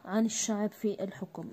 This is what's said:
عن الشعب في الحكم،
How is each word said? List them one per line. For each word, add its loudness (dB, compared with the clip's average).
عن 4
الشعب 2
في 0
الحكم، -6